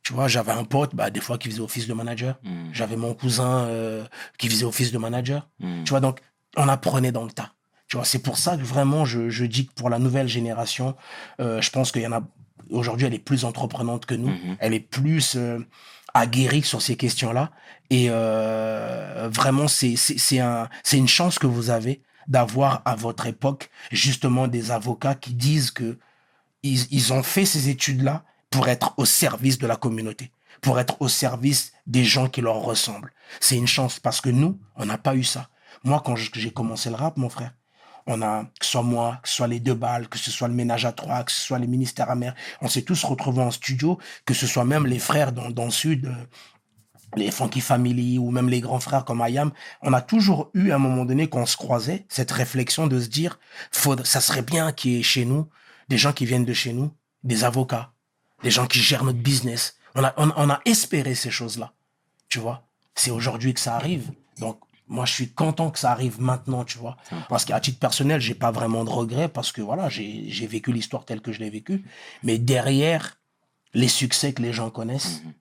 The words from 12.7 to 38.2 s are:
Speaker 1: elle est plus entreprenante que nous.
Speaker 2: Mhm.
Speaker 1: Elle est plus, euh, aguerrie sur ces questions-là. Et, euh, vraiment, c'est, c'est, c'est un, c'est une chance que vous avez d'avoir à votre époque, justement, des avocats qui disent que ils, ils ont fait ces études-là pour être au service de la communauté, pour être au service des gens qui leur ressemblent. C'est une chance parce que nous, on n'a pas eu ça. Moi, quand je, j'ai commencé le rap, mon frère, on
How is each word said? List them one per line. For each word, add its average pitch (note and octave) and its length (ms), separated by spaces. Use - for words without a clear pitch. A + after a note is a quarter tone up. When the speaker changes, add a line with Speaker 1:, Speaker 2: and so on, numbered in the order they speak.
Speaker 1:
elle A#2 60
est G#2 60
plus C3 240
entreprenante A#2 640
que B2 100
nous. A#2+ 140
Speaker 2:
Mhm. F2+ 300
Speaker 1:
Elle A2+ 140
est A2 60
plus, C#3+ 560
euh, A#2+ 240
aguerrie B2 500
sur - 180
ces B2+ 140
questions-là. B2+ 560
Et, B2 200
euh, A2 1200
vraiment, C3+ 360
c'est, B2+ 280
c'est, - 220
c'est C3 220
un, A#2+ 300
c'est - 140
une C3 100
chance F3 320
que C#3 80
vous A#2+ 220
avez A#2+ 320
d'avoir C3 580
à B2 100
votre A#2 320
époque, C#3 420
justement, B2+ 560
des A#2+ 240
avocats A#2+ 440
qui B2+ 180
disent C3 380
que A#2+ 260
ils, B2+ 280
ils B2+ 220
ont C3 100
fait F#3+ 220
ces D3 240
études-là C#3 540
pour C3 180
être B2 300
au C3+ 80
service B2+ 520
de B2+ 100
la A2+ 80
communauté, A2+ 560
pour B2+ 180
être B2 220
au C#3 60
service B2+ 680
des B2 160
gens B2+ 260
qui B2+ 120
leur A2+ 160
ressemblent. A2 540
C'est - 180
une A#2+ 100
chance B2+ 320
parce - 220
que B2 80
nous, D3+ 300
on A#2 100
n'a G#2+ 120
pas C3+ 180
eu B2+ 80
ça. B2+ 260
Moi, C#3+ 220
quand B2 100
je, A2+ 180
j'ai A2 180
commencé A2+ 380
le A2+ 60
rap, D#3 220
mon B2+ 120
frère, B2 240
on A2+ 140